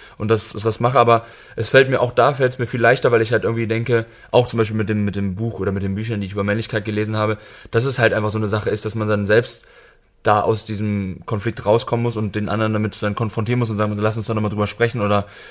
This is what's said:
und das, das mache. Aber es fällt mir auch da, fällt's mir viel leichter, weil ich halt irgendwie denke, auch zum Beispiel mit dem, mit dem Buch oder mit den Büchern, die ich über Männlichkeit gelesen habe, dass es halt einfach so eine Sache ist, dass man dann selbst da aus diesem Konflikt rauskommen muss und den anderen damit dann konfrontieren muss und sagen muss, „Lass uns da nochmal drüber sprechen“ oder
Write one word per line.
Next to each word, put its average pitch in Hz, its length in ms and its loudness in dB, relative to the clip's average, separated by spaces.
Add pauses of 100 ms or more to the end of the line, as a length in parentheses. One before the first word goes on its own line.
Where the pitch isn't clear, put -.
(180)
und 107 120 -6
das, 110 220 0
das 107 280 -4
mache. 123 200 2
Aber 117 260 4 (300)
es 110 140 -4
fällt 131 200 6
mir 135 120 2
auch 120 100 0
da, 127 220 4
fällt's 127 240 0
mir 123 80 -4
viel 117 160 -4
leichter, 123 300 4
weil 113 100 4
ich 113 100 0
halt 110 120 2
irgendwie 113 240 -2
denke, 113 380 0 (260)
auch 120 160 4
zum 117 100 -6
Beispiel 110 180 0
mit 107 140 -2
dem, 104 160 0
mit 98 100 -4
dem 98 200 -4
Buch 110 240 -6
oder 95 120 0
mit 98 120 -4
den 98 120 -2
Büchern, 110 260 -4
die 98 60 -6
ich 92 60 -10
über 104 100 -2
Männlichkeit 107 420 -2
gelesen 107 300 -2
habe, 107 220 0 (340)
dass 117 140 2
es 135 140 -4
halt 113 140 4
einfach 107 180 0
so 107 80 -2
eine 107 100 -2
Sache 107 200 -2
ist, 104 140 -2
dass 107 120 -6
man 110 120 -2
dann 104 180 0
selbst 110 400 2 (580)
da 104 180 4
aus 107 240 0
diesem 101 600 -4
Konflikt 110 400 -4
rauskommen 117 360 2
muss 117 140 -2
und 107 200 -4
den 107 140 -2
anderen 110 240 0
damit 107 300 -2
dann 104 100 -2
konfrontieren 117 460 -2
muss 117 100 0
und 110 60 -2
sagen 104 180 0
muss, 104 80 -4
„Lass 107 140 0
uns 113 100 -6
da 117 80 -4
nochmal 107 180 -2
drüber 101 160 -2
sprechen“ 117 340 -2
oder 101 260 0 (240)